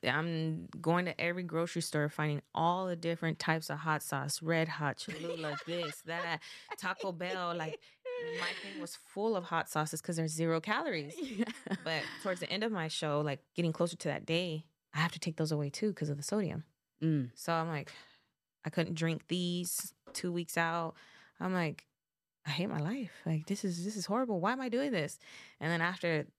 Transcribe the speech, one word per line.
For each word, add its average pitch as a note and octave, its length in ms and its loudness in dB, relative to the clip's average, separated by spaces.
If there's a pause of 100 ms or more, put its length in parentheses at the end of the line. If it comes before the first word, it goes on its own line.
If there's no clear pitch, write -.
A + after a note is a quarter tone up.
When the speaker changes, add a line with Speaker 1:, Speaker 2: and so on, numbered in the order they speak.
Speaker 1:
I'm D#3+ 600 2 (140)
going E3+ 260 4
to - 140 -2
every F3 240 0
grocery E3+ 380 0
store, D3+ 260 2
finding D3 340 0 (120)
all F3 320 2
the F3+ 100 0
different E3 420 0
types D#3+ 320 2
of D3 100 -2
hot D#3 220 2
sauce: C#3+ 400 -2
red D#3+ 260 4
Hot, D3+ 300 0
Cholula, D#3+ 640 -4
Speaker 2:
<laughs> - 40 -10
Speaker 1:
this, E3 360 -4
that, E3+ 400 -2 (360)
Taco - 340 -2
Bell. F3 420 -2
Like, E3 260 -4 (400)
my A#4+ 420 -4
thing - 160 -10
was - 180 -8
full G#3+ 400 -2
of F3 80 -2
hot E3 240 0
sauces D#3 320 0
'cause E3+ 160 -2
they're D#3+ 120 2
zero E3 320 2
calories. G#3+ 600 -2
Speaker 2:
<laughs> - 0 -
Yeah. A#3 220 -2 (380)
Speaker 1:
But D#3+ 260 0 (120)
towards F#3 200 0
the E3+ 100 -4
end G3+ 140 0
of A3+ 80 2
my E3 160 0
show, D3+ 340 2
like, D3 220 0 (100)
getting E3+ 180 4
closer F3 240 2
to - 120 -2
that - 180 -2
day, E3 400 0 (280)
I D3+ 60 0
have E3 120 4
to - 80 -8
take D#3+ 180 -2
those D#3 140 2
away D3 180 2
too G#3+ 240 0
'cause D3+ 160 -2
of C#3+ 80 0
the D3 40 -6
sodium. F3+ 420 0 (380)
Speaker 2:
Mm. D3 340 4
Speaker 1:
So - 180 -2
I'm E3 140 2
like, D3+ 240 -4 (720)
I D#3 60 0
couldn't F3 240 2
drink D#3+ 340 0
these F3 680 0 (200)
two F3+ 180 -2
weeks E3+ 260 -2
out. E3 380 0 (440)
I'm F#3 140 0
like, E3+ 320 0 (600)
"I D3 40 -4
hate F3 180 0
my - 120 0
life. G3+ 460 -2
Like, D#3 200 0
this G3+ 180 -2
is, F3 200 0
this G#3+ 120 -4
is F3 100 -4
horrible. A3 340 2
Why G3+ 120 2
am B3+ 100 -2
I B3+ 80 -2
doing C4 220 2
this?" D#3+ 260 -2 (420)
And D#3+ 120 0
then E3+ 100 4
after E3+ 440 2 (120)